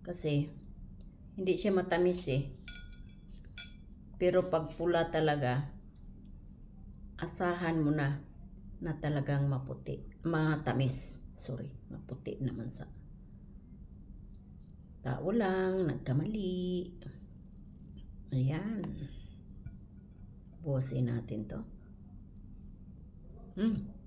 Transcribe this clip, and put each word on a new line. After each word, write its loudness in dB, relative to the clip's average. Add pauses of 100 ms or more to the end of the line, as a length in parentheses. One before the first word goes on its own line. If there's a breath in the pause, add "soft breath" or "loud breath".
Kasi 2 (880)
hindi 6
siya 4
matamis 6
eh. 4 (1700)
Pero 6
pag 4
pula 6
talaga, 6 (1500)
asahan 2
mo 8
na, 4 (640)
na -2
talagang 4
maputi. 0 (240)
Matamis. 2 (160)
Sorry, -6 (200)
maputi -6
naman -2
sa -10 (2250)
tao 0
lang, 6
nagkamali. 2 (1400)
Ayan. 4 (1800 loud breath)
Buhusin 4
natin 0
to. -4 (2000)
Hmm. 2 (160)